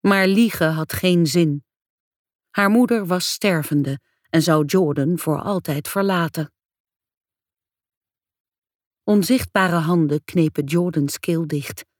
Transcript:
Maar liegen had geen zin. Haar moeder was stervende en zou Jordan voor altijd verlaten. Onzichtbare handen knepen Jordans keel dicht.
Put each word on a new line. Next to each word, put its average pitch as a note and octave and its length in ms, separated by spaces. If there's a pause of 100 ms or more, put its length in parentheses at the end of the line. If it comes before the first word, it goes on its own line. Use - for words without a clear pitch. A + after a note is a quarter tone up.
Maar G3 260
liegen G3 460
had D#3+ 200
geen F3 340
zin. D3+ 380 (840)
Haar G3+ 180
moeder A3+ 380
was F3+ 260
stervende D3 680 (300)
en D#3+ 120
zou D#3 220
Jordan D3+ 540
voor D3+ 240
altijd E3+ 460
verlaten. F3 640 (2500)
Onzichtbare G3+ 720
handen D#3 480
knepen D#3 400
Jordans D#3+ 540
keel E3 280
dicht. D3 380 (160)